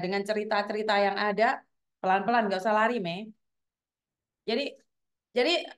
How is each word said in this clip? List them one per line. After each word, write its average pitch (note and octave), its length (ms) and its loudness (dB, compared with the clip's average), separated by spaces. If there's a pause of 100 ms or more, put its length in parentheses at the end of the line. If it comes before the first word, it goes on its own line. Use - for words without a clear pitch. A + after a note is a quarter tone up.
dengan G3 220 -2
cerita-cerita G#3 720 -2
yang G3 220 2
ada. G#3 420 2 (380)
Pelan-pelan, G3+ 480 2
nggak F#3+ 160 0
usah G#3+ 100 2
lari, A3+ 240 2
Mei. F#3+ 320 -6 (1160)
Jadi, B3+ 240 -2 (580)
jadi D4+ 320 2 (160)